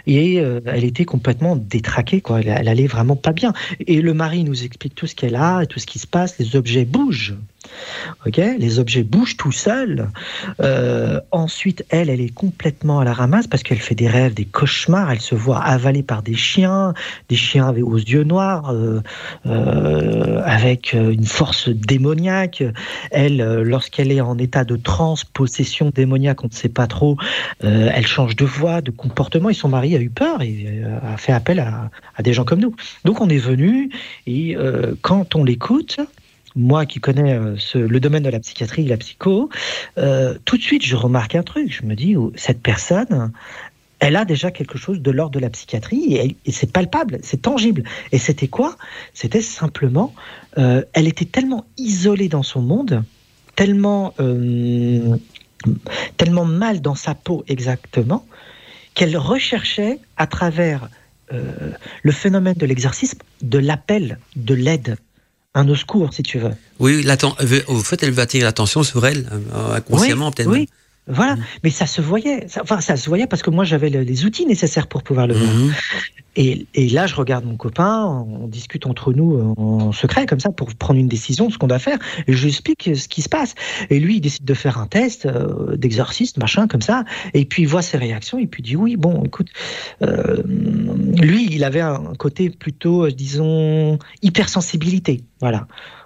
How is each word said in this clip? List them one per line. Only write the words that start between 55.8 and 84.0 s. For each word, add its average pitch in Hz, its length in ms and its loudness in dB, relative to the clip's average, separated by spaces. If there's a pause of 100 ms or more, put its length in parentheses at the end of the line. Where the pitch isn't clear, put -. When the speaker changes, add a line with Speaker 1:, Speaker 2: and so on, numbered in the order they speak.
Speaker 1:
tellement 175 280 0
mal 180 360 -2
dans 143 140 -2
sa 151 180 -8
peau 151 340 -8
exactement, 127 800 -4 (680)
qu'elle 165 200 0
recherchait 214 840 -2 (160)
à - 100 0
travers, 156 640 -2 (440)
euh, 123 100 -6 (580)
le 147 100 4
phénomène 185 440 2
de 160 100 0
l'exorcisme, 131 540 -2 (240)
de 139 160 2
l'appel, 147 580 0 (180)
de 127 200 0
l'aide, 127 420 0 (560)
un 139 160 4
au 143 60 4
secours, 160 380 0
si - 80 -6
tu - 160 -6
veux. 113 140 -2 (260)
Speaker 2:
Oui, 143 240 4
l'atten-, 139 320 2 (340)
au 127 120 0
fait, 165 240 -2
elle 139 80 2
va 123 120 2
attirer 123 200 0
l'attention 113 400 2
sur 127 240 0
elle, 135 200 0 (240)
euh, 113 260 -2
inconsciemment, 151 500 2
Speaker 1:
Oui, 143 80 -2
Speaker 2:
peut-être 123 160 0
Speaker 1:
oui. 247 80 4
Speaker 2:
même. 302 80 0 (420)
Speaker 1:
Voilà, 196 280 2
Speaker 2:
Mm. 113 60 -6 (200)
Speaker 1:
mais 160 60 4
ça 156 180 0
se - 140 -4
voyait, 214 480 -2
ça, - 140 -8
enfin 196 180 0
ça 151 160 0
se 127 100 -6
voyait 165 200 2
parce 170 140 -2
que - 80 0
moi 170 140 2
j'avais 156 260 2
le, 139 120 2
les 127 240 0
outils 226 200 0
nécessaires 175 420 2
pour - 160 -6
pouvoir 127 220 2
le 117 100 2
voir. 110 180 4
Speaker 2:
Mhm. 131 200 4 (640)
Speaker 1:
Et, 135 380 0
et 131 160 2
là 156 180 2
je 143 80 -6
regarde 127 300 -2
mon 117 100 -6
copain, 190 480 0 (260)
on 107 180 -8
discute 117 380 -10
entre 127 280 0
nous, 156 240 4
euh, 110 180 2
en 110 380 0
secret - 320 0
comme 139 160 0
ça 202 80 0
pour 143 260 -6
prendre 135 240 2
une 131 80 4
décision 127 400 0
de 220 60 -2
ce - 40 -10
qu'on 143 100 0
doit 123 120 2
faire, 277 180 -2 (300)
et 131 60 4
je 127 100 2
lui 147 60 2
explique 185 440 -2
ce 135 140 -4
qui - 140 -6
se - 80 -6
passe. 302 260 -2 (340)
Et 143 120 4